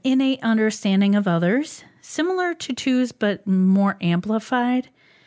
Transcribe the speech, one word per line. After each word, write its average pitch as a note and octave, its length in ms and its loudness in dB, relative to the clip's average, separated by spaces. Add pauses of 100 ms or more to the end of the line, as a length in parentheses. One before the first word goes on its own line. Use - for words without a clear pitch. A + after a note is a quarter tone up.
innate C4 400 0
understanding G#3+ 720 2
of G3+ 140 2
others, F3+ 560 0 (160)
similar F4+ 540 -2
to - 180 -10
twos, B3+ 400 -2
but - 340 -4
more F#3+ 540 2
amplified. A3 880 -2 (380)